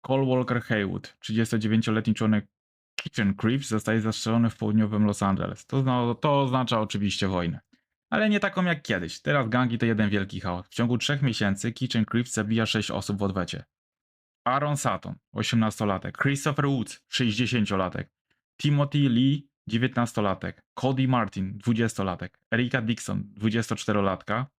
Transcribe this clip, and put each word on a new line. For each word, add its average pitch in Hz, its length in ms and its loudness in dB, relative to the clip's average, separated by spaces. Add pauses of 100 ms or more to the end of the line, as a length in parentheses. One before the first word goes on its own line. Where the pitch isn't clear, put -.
Cole 135 200 2
Walker 127 360 2
Haywood, 98 560 -2
trzydziestodziewięcioletni 110 960 0
członek 107 320 2 (540)
Kitchen 101 340 0
Creeps, 120 340 0
zostaje 110 320 0
zastrzelony 113 500 0
w - 60 -18
południowym 107 480 2
Los 104 180 0
Angeles. 95 440 -2
To 135 160 -2
zna-, 123 320 0
to 143 260 2
oznacza 123 400 0
oczywiście 101 480 -2
wojnę. 85 320 -2 (500)
Ale 214 180 2
nie 208 120 2
taką 190 240 -2
jak 165 180 -2
kiedyś. 90 380 -4
Teraz 143 280 0
gangi 120 300 2
to 120 80 2
jeden 107 240 2
wielki 98 300 -2
chaos. 90 260 -6
W - 80 -20
ciągu 120 240 2
trzech 143 240 0
miesięcy 110 500 0
Kitchen 117 320 -2
Creeps 120 280 -2
zabija 110 340 0
sześć - 240 -2
osób 101 280 -4
w 104 40 0
odwecie. 95 420 -4 (800)
Aaron 143 320 0
Sutton, 98 380 -4 (180)
osiemnastolatek. 107 840 0
Christopher 143 480 0
Woods, 135 420 -2
sześćdziesięciolatek. 107 1040 0 (500)
Timothy 143 480 2
Lee, 135 400 2 (200)
dziewiętnastolatek. 113 960 -2 (100)
Cody 131 340 2
Martin, 101 500 -2
dwudziestolatek. 101 800 -2 (160)
Erika 120 280 0
Dixon, 107 400 -2 (120)
dwudziestoczterolatka. 104 1120 0 (120)